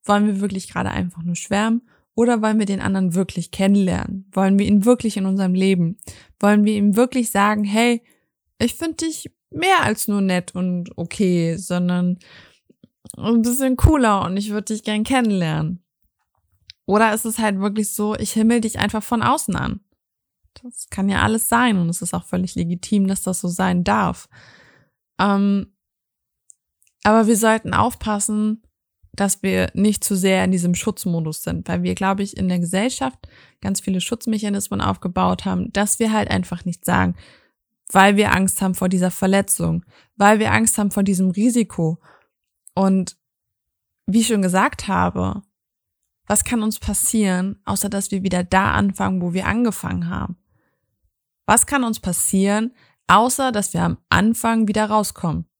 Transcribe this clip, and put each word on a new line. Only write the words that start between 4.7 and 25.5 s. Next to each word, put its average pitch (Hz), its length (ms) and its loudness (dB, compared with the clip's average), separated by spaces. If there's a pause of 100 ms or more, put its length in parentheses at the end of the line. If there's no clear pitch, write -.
wirklich 240 320 4
in 190 100 -2
unserem 190 260 0
Leben? 185 440 2 (420)
Wollen 208 240 4
wir 214 100 2
ihm 202 220 2
wirklich 247 340 2
sagen, 208 340 0
hey, 233 400 0 (540)
ich 233 180 -2
find 330 260 -6
dich 320 300 -6 (200)
mehr 359 320 2
als - 240 -2
nur 202 140 0
nett 180 340 -2
und 180 420 -6
okay, 170 600 0
sondern 180 600 -2 (1000)
ein 233 240 2
bisschen 254 360 0
cooler 233 480 4
und 180 120 -4
ich 208 140 -6
würd 208 180 -6
dich 214 140 -6
gern 214 200 -4
kennenlernen? 180 800 -2 (1040)
Oder 214 280 4
ist 220 120 -4
es 220 140 -6
halt 208 200 0
wirklich 208 340 -2
so, 208 220 -2
ich - 180 -6
himmel 226 280 4
dich 220 160 -4
einfach 208 260 -2
von 226 200 -2
außen 233 320 0
an? - 260 -4 (840)
Das - 260 -16
kann 196 200 -2
ja 196 140 0
alles 220 260 0
sein 233 280 2
und 170 120 0
es 175 120 -6
ist 170 120 -6
auch 170 120 -6
völlig 180 300 -4
legitim, 180 520 -2
dass 190 160 -4
das 185 180 -4
so 185 60 -6
sein 180 360 0
darf. 202 460 -2 (920)
Ähm, 202 540 2 (1300)